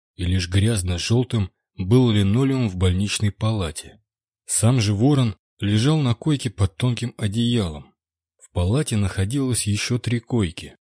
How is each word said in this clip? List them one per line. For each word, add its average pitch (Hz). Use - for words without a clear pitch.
и 90
лишь 90
грязно-желтым 98
был 117
линолеум 117
в 92
больничной 95
палате. 104
Сам 123
же 107
ворон 123
лежал 107
на 120
койке 139
под -
тонким 120
одеялом. 110
В -
палате 110
находилось 110
еще 104
три 117
койки, 92